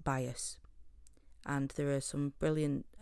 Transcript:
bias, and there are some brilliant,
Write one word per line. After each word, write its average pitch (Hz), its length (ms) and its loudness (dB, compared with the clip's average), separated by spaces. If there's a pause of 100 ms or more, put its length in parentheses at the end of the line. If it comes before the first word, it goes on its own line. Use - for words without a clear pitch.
bias, 131 560 0 (840)
and 139 260 2
there 143 260 2
are 139 40 2
some 143 380 0
brilliant, 151 480 4 (160)